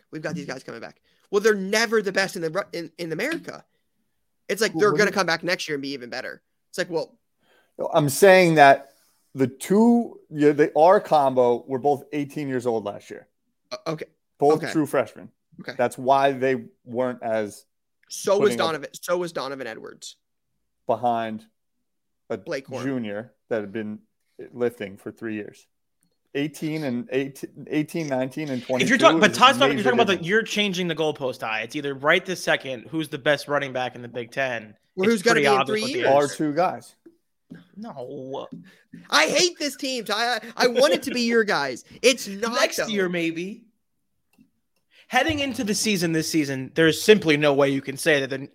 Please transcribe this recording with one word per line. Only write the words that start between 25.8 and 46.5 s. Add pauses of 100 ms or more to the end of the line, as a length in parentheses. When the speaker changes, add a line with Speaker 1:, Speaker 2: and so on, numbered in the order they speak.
Speaker 2:
Eighteen
and
eighteen,
eighteen,
nineteen,
and
Speaker 3:
If
you're
Speaker 2:
twenty-two
Speaker 3:
talking,
but
Speaker 2:
is
Speaker 3:
Todd's
talking,
you're
Speaker 2:
major
Speaker 3:
talking
about
the,
Speaker 2:
difference.
Speaker 3:
you're
changing
the
goalpost,
Ty.
It's
either
right
this
second,
who's
the
best
running
back
in
the
Big
Ten? (220)
Speaker 1:
Or
Speaker 3:
It's
Speaker 1:
who's
gonna
Speaker 3:
pretty
Speaker 1:
be
in
Speaker 3:
obvious
Speaker 1:
three
Speaker 3:
what
the
Speaker 1:
years?
Speaker 2:
Our
two
guys. (800)
Speaker 3:
No. (640)
Speaker 1:
I
hate
this
team,
Ty.
I, (180)
I
want
it
to
be
your
guys. (160)
It's
not,
Speaker 3:
Next
Speaker 1:
though.
Speaker 3:
year,
maybe. (1400)
Heading
into
the
season
this
season,